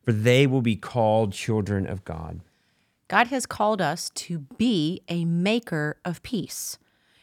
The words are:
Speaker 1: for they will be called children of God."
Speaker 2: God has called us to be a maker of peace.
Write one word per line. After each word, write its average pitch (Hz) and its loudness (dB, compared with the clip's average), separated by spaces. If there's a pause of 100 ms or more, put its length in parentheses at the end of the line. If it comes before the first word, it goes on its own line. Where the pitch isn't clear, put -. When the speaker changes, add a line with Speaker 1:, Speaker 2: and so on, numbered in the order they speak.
Speaker 1:
for - 0
they 123 6
will 131 2
be 113 2
called 110 0
children 101 -2
of 95 -8
God." 82 -10 (640)
Speaker 2:
God 233 2
has 254 -2
called 214 0
us 165 -2
to 170 -8 (180)
be 185 2
a 170 -2
maker 170 0
of 175 -6
peace. - -6 (440)